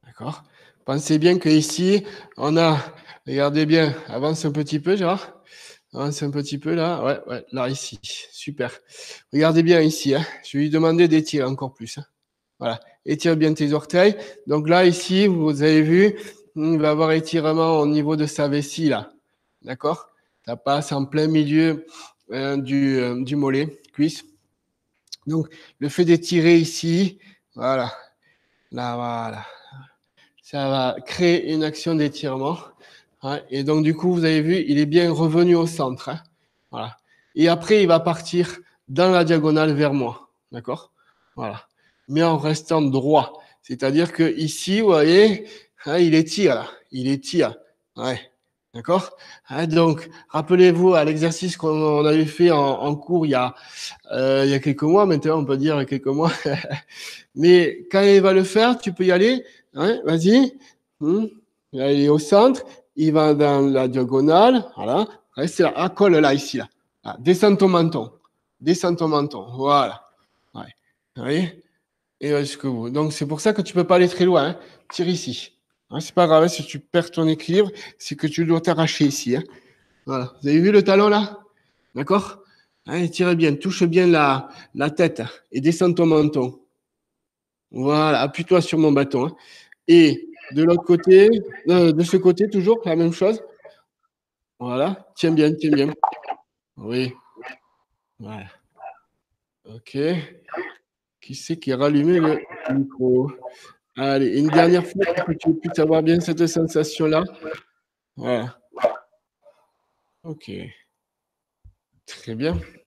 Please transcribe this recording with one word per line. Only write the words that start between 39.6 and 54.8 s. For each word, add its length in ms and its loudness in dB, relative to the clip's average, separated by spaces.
vers 200 0
moi. 360 -4
D'accord ? 420 -12
Voilà. 320 -12
Mais 160 0
en 140 2
restant 440 -2
droit. 600 0
C'est-à-dire 520 -2
que 240 0
ici, 420 -4
vous 80 2
voyez, 600 4
hein, 120 -2
il 180 4
étire, 400 2
là. 120 -8
Il 180 -6
étire. 480 -2
Ouais. 340 -8
D'accord ? 440 -4
Hein, 160 -6
donc, 420 0
rappelez-vous 640 4
à 100 4
l'exercice 540 -2
qu'on, 120 -4
on 360 0
avait 200 2
fait 260 2
en, 80 2
en 360 -2
cours 300 -2
il 60 0
y 40 2
a, 200 -2
euh, 340 0
il 60 2
y 20 0
a 60 0
quelques 240 -2